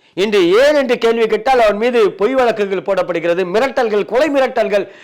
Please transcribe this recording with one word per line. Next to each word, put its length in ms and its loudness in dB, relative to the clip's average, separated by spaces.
இன்று 360 0
ஏன் 240 4
என்று 240 0
கேள்வி 280 0
கேட்டால் 340 0
அவன் 160 2
மீது 340 2
பொய் 240 -2
வழக்குகள் 480 -2
போடப்படுகிறது, 640 -2
மிரட்டல்கள், 600 -2
கொலை 260 0
மிரட்டல்கள் 580 -2